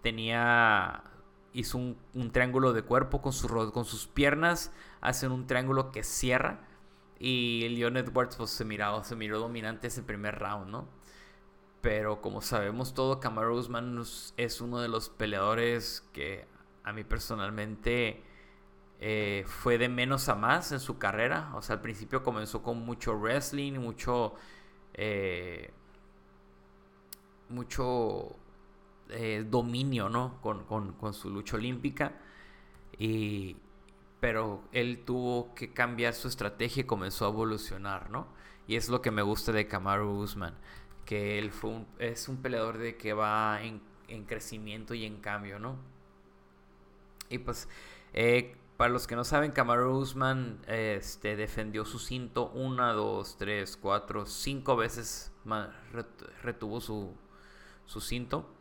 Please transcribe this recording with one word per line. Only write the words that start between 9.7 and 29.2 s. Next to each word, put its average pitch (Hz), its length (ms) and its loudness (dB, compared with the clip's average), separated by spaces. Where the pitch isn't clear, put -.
ese - 160 -6
primer 104 340 -4
round, 101 320 -4
¿no? 123 160 -8
Pero 107 400 2
como 101 200 -4
sabemos 117 540 0
todo, 135 240 4
Kamaru 117 380 2
Usman 120 420 -2
es, - 380 -8
es 120 240 -2
uno 120 180 -4
de 120 80 0
los 117 220 -2
peleadores 110 1040 2
que 85 340 -6
a 104 100 -4
mí 107 100 -6
personalmente, 107 1160 0
eh, 104 480 0
fue 120 300 2
de 123 140 4
menos 131 400 0
a 107 40 6
más 139 380 2
en 135 80 -2
su - 160 -6
carrera. 127 580 0
O 120 60 -6
sea, - 140 -2
al - 80 -4
principio 117 400 -4
comenzó 110 400 -2
con 117 160 -2
mucho 117 400 -2
wrestling, 139 560 0
mucho, 120 600 0
eh, 92 760 -2
mucho, 120 840 0
eh, 110 360 -2